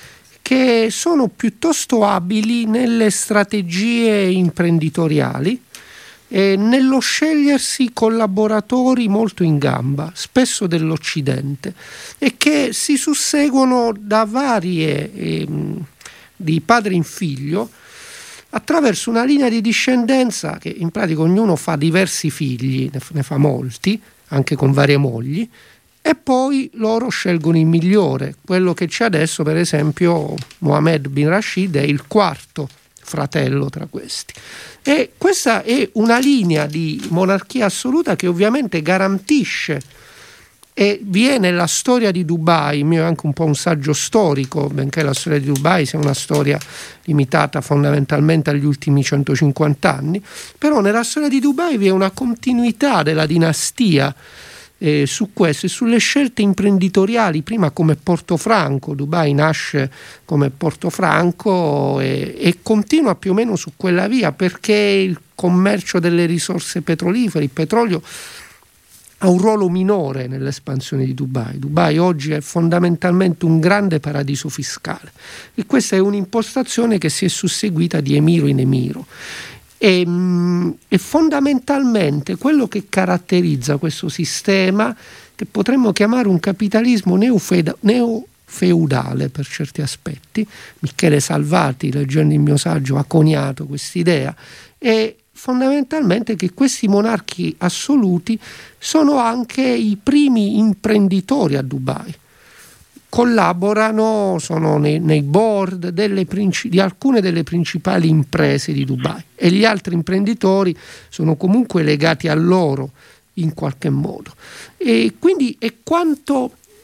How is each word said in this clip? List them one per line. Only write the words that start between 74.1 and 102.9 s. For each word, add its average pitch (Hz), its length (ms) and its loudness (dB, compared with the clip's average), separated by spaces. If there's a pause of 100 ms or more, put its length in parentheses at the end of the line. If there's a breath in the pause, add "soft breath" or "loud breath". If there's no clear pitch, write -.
fiscale - 640 -10 (420 loud breath)
e - 120 -6
questa 233 300 0
è - 20 4
un'impostazione 220 1000 0
che 160 140 0
si - 160 -2
è - 20 2
susseguita 170 720 -2
di 139 160 0
emiro 156 300 4
in 139 140 2
emiro. 131 460 -2 (720 loud breath)
E, 180 300 4
mm, 175 640 0 (180)
e 196 100 2
fondamentalmente 269 1400 0
quello 277 300 2
che - 220 -6
caratterizza 175 880 0
questo 156 320 -4
sistema, 196 840 0 (400 loud breath)
che - 100 -10
potremmo 226 480 0
chiamare 220 360 2
un 180 120 4
capitalismo 208 760 2
neofeda-, 185 640 2
neofeudale 180 1500 0
per 139 180 -8
certi - 360 -8
aspetti, - 640 -8 (320 loud breath)
Michele 147 420 2
Salvati, 147 720 -2
leggendo 143 400 0
il 151 80 2
mio 147 160 2
saggio, 139 400 -2
ha 143 80 -2
coniato 151 600 0
quest'idea, 147 680 -2 (440 loud breath)
è 220 360 0 (180)
fondamentalmente 254 1040 0
che 180 160 -4
questi - 340 -2
monarchi 202 720 0
assoluti 190 800 0 (380 loud breath)
sono 294 400 2
anche 240 460 -2
i 233 400 0
primi 233 560 4
imprenditori 202 1000 2
a 139 60 -2
Dubai. 131 520 -6 (920 soft breath)